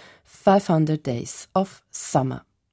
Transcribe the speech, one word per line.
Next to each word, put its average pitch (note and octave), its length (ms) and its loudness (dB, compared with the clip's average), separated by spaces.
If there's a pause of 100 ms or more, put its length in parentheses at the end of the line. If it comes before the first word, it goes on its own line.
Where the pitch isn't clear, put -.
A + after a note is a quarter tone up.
(240)
Five - 440 2
hundred D#3 380 0
Days - 480 -6
of F#3+ 360 -4
Summer. C3 540 -2 (280)